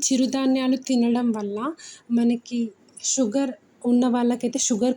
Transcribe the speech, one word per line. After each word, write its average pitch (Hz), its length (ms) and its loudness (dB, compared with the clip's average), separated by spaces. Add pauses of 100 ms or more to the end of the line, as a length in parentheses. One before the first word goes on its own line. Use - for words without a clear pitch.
చిరుధాన్యాలు 262 680 0
తినడం 240 560 0
వల్ల 208 280 -4 (520)
మనకి 240 600 0 (420)
షుగర్ 262 400 0 (360)
ఉన్న 247 240 4
వాళ్ళకైతే 240 540 0
షుగర్ 254 300 0